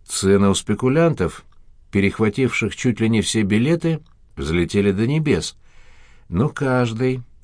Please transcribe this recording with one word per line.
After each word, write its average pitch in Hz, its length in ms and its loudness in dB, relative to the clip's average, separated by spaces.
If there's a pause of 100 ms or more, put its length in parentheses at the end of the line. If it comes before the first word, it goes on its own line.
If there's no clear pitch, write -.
Цены 98 440 2
у 95 40 2
спекулянтов, 127 880 0 (460)
перехвативших 107 840 0
чуть 120 240 -2
ли 110 80 0
не 110 140 2
все 110 200 0
билеты, 151 580 0 (360)
взлетели 87 560 0
до 104 140 0
небес. 143 500 -2 (720)
Но 104 200 0
каждый, 127 720 -2 (220)